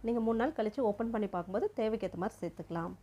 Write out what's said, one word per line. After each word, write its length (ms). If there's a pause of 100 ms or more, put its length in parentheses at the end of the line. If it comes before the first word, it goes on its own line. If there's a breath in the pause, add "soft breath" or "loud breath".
நீங்க 200
மூணு 200
நாள் 120
கழிச்சு 280
ஓப்பன் 300
பண்ணி 240
பார்க்கும்போது 320 (100)
தேவைக்கேத்த 460
மாதிரி 180
சேர்த்துக்கலாம். 520 (100)